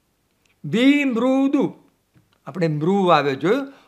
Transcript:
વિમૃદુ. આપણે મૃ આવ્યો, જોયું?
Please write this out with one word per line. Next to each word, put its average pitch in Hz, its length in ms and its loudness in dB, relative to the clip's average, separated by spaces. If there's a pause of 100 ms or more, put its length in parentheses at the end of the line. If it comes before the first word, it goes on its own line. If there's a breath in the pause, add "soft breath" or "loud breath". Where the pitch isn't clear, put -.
(640)
વિમૃદુ. 262 1080 0 (720)
આપણે 165 220 -4
મૃ 175 440 0
આવ્યો, 143 220 2
જોયું? 220 380 -2 (160 loud breath)